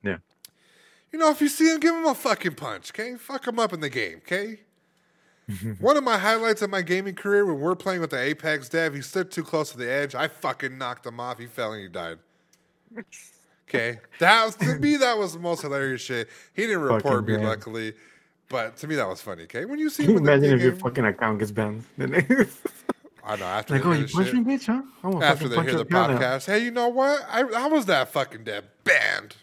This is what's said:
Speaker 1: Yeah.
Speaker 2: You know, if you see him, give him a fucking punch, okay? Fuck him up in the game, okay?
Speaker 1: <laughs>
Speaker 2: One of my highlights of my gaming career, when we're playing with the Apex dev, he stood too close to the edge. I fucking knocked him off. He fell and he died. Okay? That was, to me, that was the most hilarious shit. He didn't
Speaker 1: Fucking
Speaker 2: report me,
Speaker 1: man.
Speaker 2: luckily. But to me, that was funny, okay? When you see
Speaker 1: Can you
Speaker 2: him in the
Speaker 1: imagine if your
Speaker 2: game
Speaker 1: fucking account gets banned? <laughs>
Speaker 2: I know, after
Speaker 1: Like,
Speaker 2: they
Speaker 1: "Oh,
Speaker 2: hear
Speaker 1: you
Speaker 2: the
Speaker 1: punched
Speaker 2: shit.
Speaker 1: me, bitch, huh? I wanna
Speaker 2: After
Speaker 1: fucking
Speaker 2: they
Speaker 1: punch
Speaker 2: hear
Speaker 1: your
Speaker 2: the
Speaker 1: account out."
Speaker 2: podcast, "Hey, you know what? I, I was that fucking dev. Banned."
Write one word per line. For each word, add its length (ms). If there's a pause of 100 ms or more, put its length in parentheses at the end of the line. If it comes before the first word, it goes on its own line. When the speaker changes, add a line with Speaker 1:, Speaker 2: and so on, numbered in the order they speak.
Speaker 1:
Yeah. 140 (960)
Speaker 2:
You 80
know, 100
if 100
you 80
see 240
him, 60
give 160
him 120
a 80
fucking 420
punch, 340
okay? 240
Fuck 320
him 140
up 120
in 80
the 100
game, 280
okay? 420 (840)
Speaker 1:
<laughs> 320
Speaker 2:
One 200
of 60
my 120
highlights 460
of 80
my 100
gaming 360
career, 280
when 160
we're 140
playing 260
with 100
the 80
Apex 520
dev, 240
he 80
stood 280
too 140
close 280
to 40
the 140
edge. 240
I 120
fucking 520
knocked 260
him 160
off. 180
He 80
fell 280
and 80
he 60
died. 300 (1500)
Okay? 300 (220)
That 260
was, 100
to 220
me, 180
that 220
was 160
the 60
most 220
hilarious 380
shit. 280 (260)
He 120
didn't 220
Speaker 1:
Fucking 80
Speaker 2:
report 300
me, 100
Speaker 1:
man. 100
Speaker 2:
luckily. 460 (560)
But 300
to 100
me, 80
that 120
was 120
funny, 240
okay? 220
When 120
you 120
see 140
Speaker 1:
Can 80
you 60
Speaker 2:
him 60
in 20
the 60
Speaker 1:
imagine 240
if 60
your 100
Speaker 2:
game 80
Speaker 1:
fucking 240
account 360
gets 100
banned? 340 (140)
<laughs> 0 (1300)
Speaker 2:
I 100
know, 100
after 280
Speaker 1:
Like, 80
Speaker 2:
they 60
Speaker 1:
"Oh, 40
Speaker 2:
hear 80
Speaker 1:
you 60
Speaker 2:
the 60
Speaker 1:
punched 200
Speaker 2:
shit. 140
Speaker 1:
me, 100
bitch, 100
huh? 160 (200)
I 60
wanna 160
Speaker 2:
After 200
Speaker 1:
fucking 60
Speaker 2:
they 60
Speaker 1:
punch 120
Speaker 2:
hear 100
Speaker 1:
your 60
Speaker 2:
the 120
Speaker 1:
account 160
out." 80
Speaker 2:
podcast, 260
"Hey, 180
you 60
know 180
what? 420
I, 100
I 280
was 180
that 260
fucking 320
dev. 200 (200)
Banned." 580